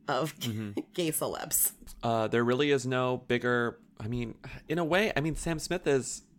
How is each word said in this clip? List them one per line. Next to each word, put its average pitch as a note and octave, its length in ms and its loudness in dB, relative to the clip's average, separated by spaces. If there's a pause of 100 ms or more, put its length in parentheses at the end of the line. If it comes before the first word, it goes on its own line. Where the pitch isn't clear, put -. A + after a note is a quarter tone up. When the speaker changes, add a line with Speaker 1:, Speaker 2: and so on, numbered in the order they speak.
Speaker 1:
of C#3+ 280 0
<laughs> - 40 -14
Speaker 2:
Mm-hmm. G#2+ 400 -4 (140)
Speaker 1:
gay E3 180 -2
celebs. - 580 -2 (320)
Speaker 2:
Uh, A2+ 240 2
there A#2 160 2
really C3 300 4
is C3 120 2
no B2+ 340 0 (100)
bigger, A#2+ 500 2 (220)
I G#2+ 80 -8
mean, A#2+ 260 -4 (340)
in D#3+ 120 0
a E3+ 40 2
way, F#3 320 2
I C#3 40 0
mean, D3+ 160 0
Sam E3 240 -4
Smith F3 260 -4
is, C3+ 360 2 (160)